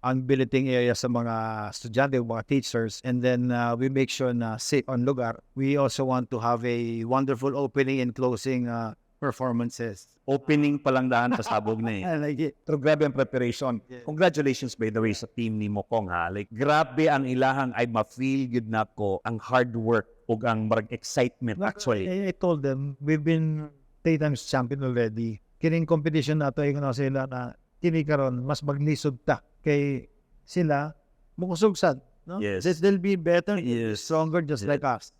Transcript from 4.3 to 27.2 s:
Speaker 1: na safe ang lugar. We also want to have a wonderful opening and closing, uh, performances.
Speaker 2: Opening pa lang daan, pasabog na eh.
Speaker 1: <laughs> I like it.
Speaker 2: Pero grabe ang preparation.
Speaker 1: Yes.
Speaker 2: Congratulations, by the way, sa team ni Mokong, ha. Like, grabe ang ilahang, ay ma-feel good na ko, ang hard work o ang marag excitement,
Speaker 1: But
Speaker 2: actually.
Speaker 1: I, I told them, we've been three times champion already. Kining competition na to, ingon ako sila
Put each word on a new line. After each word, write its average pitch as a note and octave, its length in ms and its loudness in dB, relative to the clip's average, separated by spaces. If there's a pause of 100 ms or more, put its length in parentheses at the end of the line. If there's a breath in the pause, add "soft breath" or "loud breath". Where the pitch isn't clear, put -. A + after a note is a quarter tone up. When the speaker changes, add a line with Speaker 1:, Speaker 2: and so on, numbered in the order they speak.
Speaker 1:
na A2+ 220 -2
safe C3 320 0
ang B2 160 0
lugar. B2+ 340 -2 (160)
We C3+ 220 0
also C#3 260 0
want B2+ 300 0
to A#2 100 -4
have A#2 220 0
a A#2 420 -2
wonderful C3 480 0
opening C3+ 480 0
and B2 80 0
closing, B2+ 560 -2
uh, A#2 320 -6 (220)
performances. A#2+ 920 -4 (160)
Speaker 2:
Opening D3 520 2
pa C#3+ 120 0
lang C3 160 2
daan, B2 260 2
pasabog A2 460 -2
na A2+ 140 -2
eh. G2 140 -4
Speaker 1:
<laughs> - 0 -
I F3 100 -2
like D3 240 -4
it. D3+ 220 -2
Speaker 2:
Pero D#3 140 -2
grabe D3 280 4
ang C#3+ 80 0
preparation. B2 760 -2
Speaker 1:
Yes. B2 160 -18
Speaker 2:
Congratulations, D3 720 2
by A2 140 -2
the A2 100 -2
way, A2 140 2
sa A2 160 -6
team A2+ 280 -4
ni G#2 100 -2
Mokong, G#2 420 -2
ha. E2+ 200 -2
Like, G2 220 -6
grabe D3 560 2
ang C#3+ 180 2
ilahang, C3 480 0
ay A#2+ 140 0
ma-feel C3 640 -2
good A#2+ 180 -2
na A2 200 0
ko, G2 360 -2
ang A2+ 160 -4
hard B2 360 0
work A2+ 320 2 (180)
o A2+ 160 -2
ang A2 260 0
marag A2 240 2
excitement, B2 680 -2
Speaker 1:
But G3+ 160 -2
Speaker 2:
actually. G#2 320 -2
Speaker 1:
I, F#3 240 -2
I - 20 -4
told E3+ 300 0
them, C#3 360 -2
we've D3+ 240 0
been D#3 460 0 (320)
three E3 160 2
times D3 300 -2
champion C3+ 360 0
already. A#2 600 -2 (160)
Kining D#3+ 260 2
competition D3+ 560 2
na C#3+ 80 2
to, C#3+ 140 -2
ingon C#3+ 220 0
ako C3+ 120 0
sila C3+ 300 -2